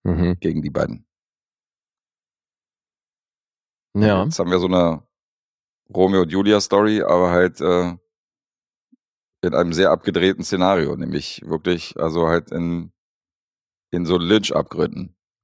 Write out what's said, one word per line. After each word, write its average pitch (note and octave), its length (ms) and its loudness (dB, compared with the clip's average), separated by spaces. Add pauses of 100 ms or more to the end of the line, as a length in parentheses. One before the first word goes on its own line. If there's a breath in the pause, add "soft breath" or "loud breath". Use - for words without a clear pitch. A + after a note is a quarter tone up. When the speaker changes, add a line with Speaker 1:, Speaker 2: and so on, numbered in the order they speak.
Speaker 1:
Mhm. F2 360 0
Speaker 2:
gegen D#2+ 220 -2
die D2 80 -6
beiden. D2 340 -4 (3000)
Speaker 1:
Ja. G2+ 300 2
Speaker 2:
Jetzt D#3+ 140 -4
haben F2 120 -2
wir F2+ 80 2
so F2+ 80 0
eine F2 360 2 (920)
Romeo F#2 280 2
und D#2 100 -2
Julia G2 280 2
Story, G#2 420 2
aber F2 280 2
halt, F2 300 0
äh, F2+ 340 0 (1500)
in F2+ 120 -2
einem E2+ 200 2
sehr F2 160 4
abgedrehten F2+ 540 0
Szenario, F2+ 520 0
nämlich D2 480 -8
wirklich, D#2+ 540 -4
also E2 300 0
halt E2 220 -2
in, E2+ 420 -6 (1000)
in F2 160 -4
so F2+ 100 0
Lynch-Abgründen, F2 1000 -2 (300)